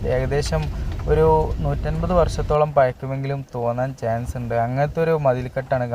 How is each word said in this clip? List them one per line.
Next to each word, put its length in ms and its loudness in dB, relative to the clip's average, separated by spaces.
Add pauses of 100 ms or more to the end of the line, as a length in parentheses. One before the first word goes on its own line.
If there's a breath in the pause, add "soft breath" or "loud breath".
(140)
ഏകദേശം 460 0 (500 loud breath)
ഒരു 140 4 (380)
നൂറ്റൻപത് 560 -2
വർഷത്തോളം 580 2
പഴക്കമെങ്കിലും 600 0 (160)
തോന്നാൻ 340 -2 (120)
ചാൻസ് 380 -2
ഉണ്ട്. 160 -4 (100)
അങ്ങനത്തെ 400 -2
ഒരു 80 2 (120)
മതിൽക്കെട്ടാണ് 680 0